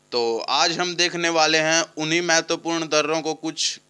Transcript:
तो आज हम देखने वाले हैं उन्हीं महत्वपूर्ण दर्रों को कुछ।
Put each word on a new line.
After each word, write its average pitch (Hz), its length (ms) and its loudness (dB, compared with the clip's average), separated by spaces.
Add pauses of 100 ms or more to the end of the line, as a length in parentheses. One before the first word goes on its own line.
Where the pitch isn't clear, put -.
तो 117 440 -2
आज 160 300 2
हम 180 160 -2
देखने 170 340 0
वाले 160 300 4
हैं 160 260 2 (140)
उन्हीं 156 240 0
महत्वपूर्ण 165 640 -2
दर्रों 151 340 0
को 151 120 -4
कुछ। - 560 -6